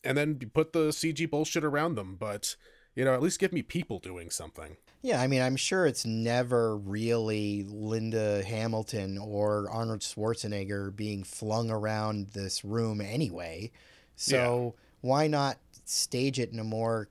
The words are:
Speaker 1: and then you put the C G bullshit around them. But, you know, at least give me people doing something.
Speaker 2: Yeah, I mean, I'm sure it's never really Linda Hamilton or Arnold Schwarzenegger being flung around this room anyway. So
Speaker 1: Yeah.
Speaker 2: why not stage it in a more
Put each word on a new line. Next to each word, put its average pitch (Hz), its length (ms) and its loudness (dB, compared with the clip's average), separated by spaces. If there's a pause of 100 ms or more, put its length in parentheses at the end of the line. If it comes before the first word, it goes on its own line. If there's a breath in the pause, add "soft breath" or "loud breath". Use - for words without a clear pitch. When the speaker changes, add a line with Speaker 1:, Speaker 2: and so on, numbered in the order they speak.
Speaker 1:
and 135 140 2
then 147 240 2
you 117 80 -8
put 160 240 2
the 156 200 4
C 160 200 0
G 160 140 0
bullshit 156 380 0
around 151 300 2
them. 95 220 -6
But, 104 400 -6 (380 soft breath)
you 123 120 2
know, 131 80 6
at 127 80 2
least 180 160 2
give 190 140 2
me 156 100 0
people 127 360 -4
doing 90 300 -10
something. 78 480 -10 (240 soft breath)
Speaker 2:
Yeah, 190 220 2
I 131 40 4
mean, 131 140 4
I'm 131 160 4
sure 185 300 4
it's 131 180 2
never 117 720 2
really 104 920 0
Linda 107 800 0
Hamilton 107 720 -2
or 104 540 0
Arnold 113 300 -2
Schwarzenegger 101 920 -2
being 104 300 -4
flung 113 460 -2
around 107 580 -2
this 98 340 -6
room 110 380 0
anyway. 95 720 -4 (440 soft breath)
So 123 600 2
Speaker 1:
Yeah. - 60 -20 (180 soft breath)
Speaker 2:
why 139 260 4
not 139 320 2 (260)
stage 127 540 0
it 120 140 -2
in 113 80 -6
a 110 40 -4
more 110 460 0